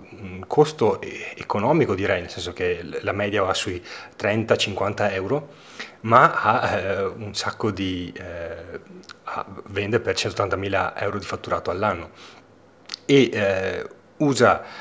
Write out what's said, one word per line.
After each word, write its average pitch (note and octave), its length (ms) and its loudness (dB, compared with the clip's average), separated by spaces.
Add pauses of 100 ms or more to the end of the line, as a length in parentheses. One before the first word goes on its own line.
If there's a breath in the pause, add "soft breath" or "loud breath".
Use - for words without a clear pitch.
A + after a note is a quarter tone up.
(200)
un F#2 260 -12
costo C3+ 540 4
e-, - 360 -10
economico, A2+ 600 2
direi, F#2+ 240 0
nel E2+ 100 -10
senso F2 220 -8
che F2+ 320 -2
l-, D2+ 180 -8
la G2+ 80 -2
media G2+ 320 0
va F#2 120 2
sui F2+ 280 -4 (320 loud breath)
trenta, A2 400 2
cinquanta G2+ 580 0
euro, G#2 420 -4 (480 loud breath)
ma B2 380 8
ha, G#2+ 380 2
eh, F#2+ 280 -2
un G#2 280 -8
sacco - 380 -2
di, F#2 420 -4
eh, E2+ 680 -10 (440)
ha, - 200 -8 (260)
vende G2+ 280 0
per G2 160 0
centottantamila G2 840 0
euro G2+ 220 -4
di F#2+ 80 -8
fatturato F2 460 -4
all'anno. F2+ 380 -2 (960 loud breath)
E, C#3 280 6
eh, F#2+ 520 0 (340)
usa A#2+ 440 4 (180 loud breath)